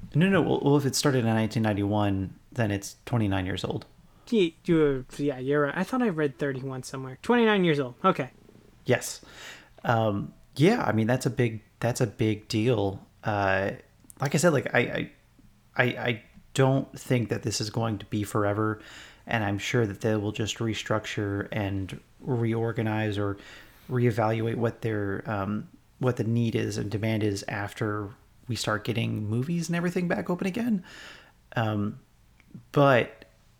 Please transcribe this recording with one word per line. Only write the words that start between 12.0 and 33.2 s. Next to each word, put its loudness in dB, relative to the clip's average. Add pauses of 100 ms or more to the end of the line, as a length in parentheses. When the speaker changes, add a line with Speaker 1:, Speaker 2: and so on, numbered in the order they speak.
Speaker 1:
a 2
big -2
deal. 0 (160)
Uh, 2 (480)
like 0
I 2
said, 6
like, 0
I, 6
I, -4 (680)
I, 4
I -2 (320)
don't 2
think 0
that -4
this -2
is -4
going -2
to -12
be -4
forever, 0 (480)
and 0
I'm -2
sure 0
that -8
they 0
will -2
just -4
restructure -4
and -4 (200)
reorganize -2
or -2 (520)
reevaluate 0
what -2
their, -4
um, -4 (320)
what 2
the -2
need 0
is -2
and -4
demand 0
is 0
after -4 (380)
we -4
start -2
getting -2
movies -2
and -2
everything 0
back -2
open -2
again. 0 (720)
Um, -2 (720)
but 4 (340)